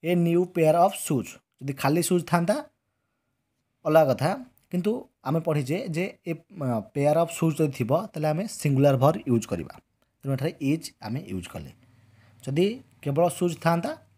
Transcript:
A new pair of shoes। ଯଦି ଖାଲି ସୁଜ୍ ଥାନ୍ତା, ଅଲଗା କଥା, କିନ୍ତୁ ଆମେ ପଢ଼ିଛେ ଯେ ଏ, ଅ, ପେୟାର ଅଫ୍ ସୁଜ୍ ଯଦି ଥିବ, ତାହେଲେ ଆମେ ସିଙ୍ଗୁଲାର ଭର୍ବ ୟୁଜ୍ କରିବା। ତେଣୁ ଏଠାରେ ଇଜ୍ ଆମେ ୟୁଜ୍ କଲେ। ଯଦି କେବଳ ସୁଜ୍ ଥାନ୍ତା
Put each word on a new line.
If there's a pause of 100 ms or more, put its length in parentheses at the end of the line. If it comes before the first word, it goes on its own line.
A
new
pair
of
shoes। (340)
ଯଦି
ଖାଲି
ସୁଜ୍
ଥାନ୍ତା, (1300)
ଅଲଗା
କଥା, (260)
କିନ୍ତୁ (160)
ଆମେ
ପଢ଼ିଛେ
ଯେ
ଏ,
ଅ, (140)
ପେୟାର
ଅଫ୍
ସୁଜ୍
ଯଦି
ଥିବ,
ତାହେଲେ
ଆମେ
ସିଙ୍ଗୁଲାର
ଭର୍ବ
ୟୁଜ୍
କରିବା। (480)
ତେଣୁ
ଏଠାରେ
ଇଜ୍ (100)
ଆମେ
ୟୁଜ୍
କଲେ। (760)
ଯଦି (180)
କେବଳ
ସୁଜ୍
ଥାନ୍ତା (240)